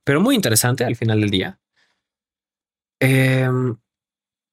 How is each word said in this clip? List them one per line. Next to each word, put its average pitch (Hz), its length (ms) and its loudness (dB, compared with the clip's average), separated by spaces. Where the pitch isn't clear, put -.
pero 143 180 0
muy 262 140 2
interesante 123 500 0
al 143 100 -2
final 110 260 0
del 104 100 0
día. 95 280 -4
Em, 131 800 0